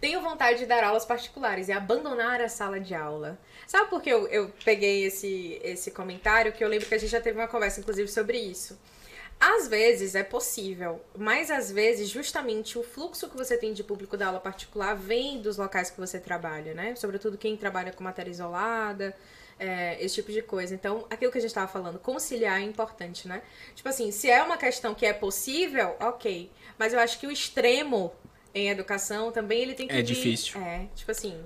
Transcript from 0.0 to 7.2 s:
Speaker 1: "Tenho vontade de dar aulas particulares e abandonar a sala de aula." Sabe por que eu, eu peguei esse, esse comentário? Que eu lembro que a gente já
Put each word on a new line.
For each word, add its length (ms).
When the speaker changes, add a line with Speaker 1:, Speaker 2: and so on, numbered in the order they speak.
Speaker 1:
"Tenho 220
vontade 380
de 60
dar 180
aulas 200
particulares 640
e 40
abandonar 680
a 80
sala 320
de 140
aula." 440
Sabe 240
por 100
que 100
eu, 180
eu 220
peguei 400
esse, 580
esse 280
comentário? 640
Que 120
eu 40
lembro 180
que 80
a 40
gente 120
já 100